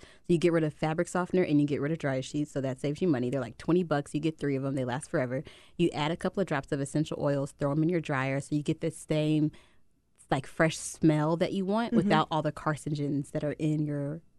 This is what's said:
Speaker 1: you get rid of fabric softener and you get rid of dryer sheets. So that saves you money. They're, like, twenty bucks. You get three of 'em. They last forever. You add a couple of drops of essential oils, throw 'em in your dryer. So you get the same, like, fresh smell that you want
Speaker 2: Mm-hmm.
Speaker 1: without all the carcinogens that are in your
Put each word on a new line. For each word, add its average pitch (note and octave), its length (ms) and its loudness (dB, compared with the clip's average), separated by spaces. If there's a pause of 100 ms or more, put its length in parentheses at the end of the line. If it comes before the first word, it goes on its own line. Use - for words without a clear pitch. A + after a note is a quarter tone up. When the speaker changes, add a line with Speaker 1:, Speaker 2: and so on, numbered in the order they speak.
(280)
Speaker 1:
you F3 100 4
get E3+ 140 4
rid D#3+ 140 4
of D3+ 80 -2
fabric D#3+ 340 -2
softener F3+ 360 0
and D3 160 4
you D3 60 4
get C#3+ 140 0
rid C#3+ 140 -2
of D#3+ 40 -4
dryer C3 240 -2
sheets. D3 300 -4
So C#3+ 80 -4
that C3 220 -4
saves C#3+ 200 -2
you F#3 60 2
money. B2 220 2
They're, C3+ 120 -2
like, - 160 -8
twenty F3+ 260 2
bucks. D3 300 -2
You D3+ 60 0
get D#3 180 -2
three C#3+ 200 0
of C3+ 80 -2
'em. C3+ 100 -2
They C3 80 -2
last B2+ 260 -4
forever. C3 340 -2 (340)
You E3+ 140 4
add D3+ 200 -2
a D#3+ 60 -2
couple F#3+ 240 -2
of F3 60 0
drops C#3+ 260 -2
of C#3 80 -2
essential D3+ 400 -2
oils, C#3+ 360 0
throw C#3+ 140 0
'em D#3 120 2
in E3 60 4
your F3 120 0
dryer. C3+ 400 -2
So - 120 -6
you D3 100 0
get D#3 180 -2
the D#3+ 100 -2
same, D3+ 600 0 (800)
like, C3+ 160 -2
fresh - 320 0
smell D#3 600 2
that F3 160 0
you F#3+ 120 -2
want A3 220 0
Speaker 2:
Mm-hmm. A3+ 80 0
Speaker 1:
without F#3 340 4
all D#3 120 0
the D3+ 100 -2
carcinogens D3 800 -4
that D3+ 140 -4
are C#3+ 80 -2
in D3+ 320 0
your D3 360 -6 (180)